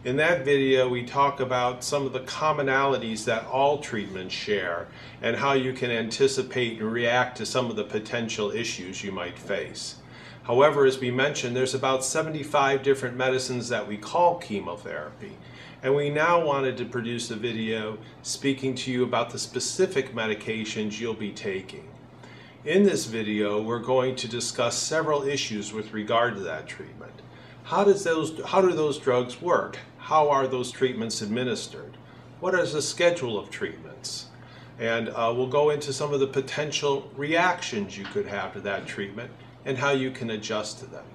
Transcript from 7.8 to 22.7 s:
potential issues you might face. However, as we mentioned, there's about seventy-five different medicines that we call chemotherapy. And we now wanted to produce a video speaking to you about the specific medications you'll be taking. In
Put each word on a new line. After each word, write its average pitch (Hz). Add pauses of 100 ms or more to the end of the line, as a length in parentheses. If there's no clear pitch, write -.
potential 107
issues 98
you 101
might 87
face. - (480)
However, 139
as 131
we 123
mentioned, 131
there's 127
about 131
seventy-five 143
different 131
medicines 127
that 107
we 104
call 175
chemotherapy. 85 (500)
And 135
we 143
now 160
wanted 135
to 120
produce 117
a 113
video 110 (240)
speaking 135
to 131
you 123
about 120
the 123
specific -
medications 110
you'll 113
be 104
taking. - (760)
In 175